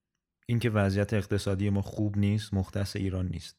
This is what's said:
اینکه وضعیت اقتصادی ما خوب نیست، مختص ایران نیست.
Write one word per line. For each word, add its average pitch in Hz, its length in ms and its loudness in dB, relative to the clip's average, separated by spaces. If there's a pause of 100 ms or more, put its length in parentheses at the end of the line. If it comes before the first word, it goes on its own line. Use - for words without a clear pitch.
(460)
اینکه 120 240 0
وضعیت 101 440 2
اقتصادی 101 560 0
ما 98 120 2
خوب 104 360 -2
نیست، 104 360 2
مختص 98 420 -2
ایران 95 320 -2
نیست. 82 300 -8